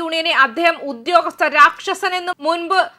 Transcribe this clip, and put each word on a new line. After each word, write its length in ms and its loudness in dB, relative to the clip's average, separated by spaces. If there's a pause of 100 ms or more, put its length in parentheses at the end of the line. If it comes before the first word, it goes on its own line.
യൂണിയനെ 340 -4 (120)
അദ്ദേഹം 300 0 (140)
ഉദ്യോഗസ്ഥ 540 0 (160)
രാക്ഷസനെന്നും 760 0 (100)
മുൻപ് 340 0 (180)